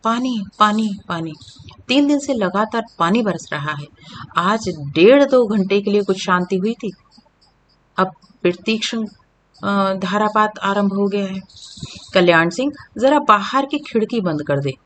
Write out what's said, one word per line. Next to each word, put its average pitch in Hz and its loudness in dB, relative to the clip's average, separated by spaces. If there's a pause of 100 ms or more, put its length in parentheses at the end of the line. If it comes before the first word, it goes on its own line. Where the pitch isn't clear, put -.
पानी, 233 -2 (140)
पानी, 214 2
पानी, 165 -6 (540)
तीन 277 4
दिन 285 2
से 277 -4
लगातार 214 -2 (160)
पानी 185 2
बरस 180 -4
रहा 151 -6
है। 143 -10 (520)
आज 208 0
डेढ़ 165 6
दो 254 4
घंटे 196 0
के 208 -2
लिए 208 2
कुछ 196 -4
शांति 180 0
हुई 202 -2
थी, 214 -8 (1040)
अब 190 0 (300)
प्रतीक्षण, 220 -2 (580)
अ, 196 0
धारापात 208 0
आरंभ 196 0
हो 202 0
गया 202 -2
है। 190 -8 (760)
कल्याण 170 4
सिंह, 269 -4 (240)
जरा 277 4
बाहर 220 2
की 285 -6
खिड़की 226 -2
बंद 156 -2
कर 143 -2
दे। 139 -4 (120)